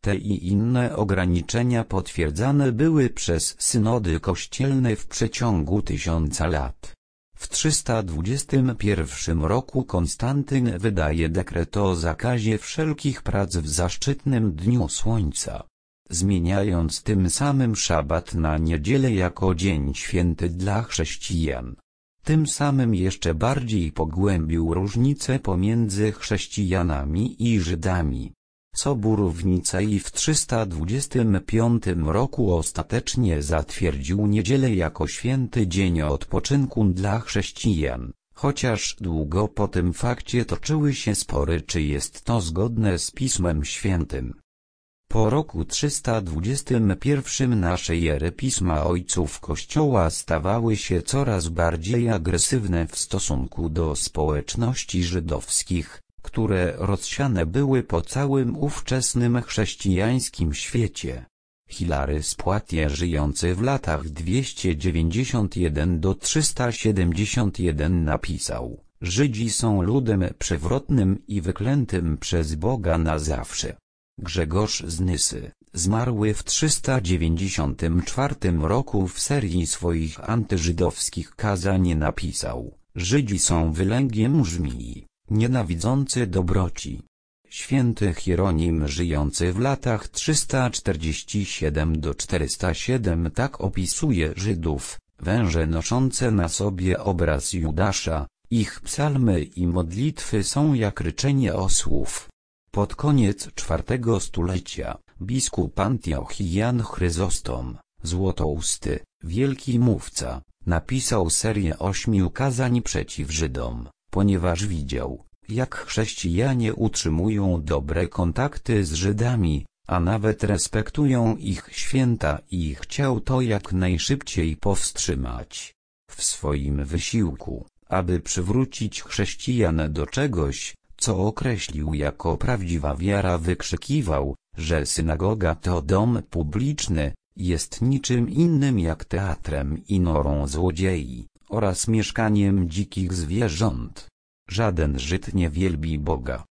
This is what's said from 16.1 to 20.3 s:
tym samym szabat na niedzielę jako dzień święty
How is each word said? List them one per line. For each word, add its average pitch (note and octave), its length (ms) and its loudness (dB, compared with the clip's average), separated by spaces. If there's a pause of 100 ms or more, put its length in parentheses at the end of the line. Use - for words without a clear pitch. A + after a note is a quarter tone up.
tym F#2+ 260 2
samym C3+ 460 2
szabat D#2+ 580 0
na D#2 240 0
niedzielę E2+ 560 2
jako F#2 420 0
dzień D#2 380 0
święty F2 560 0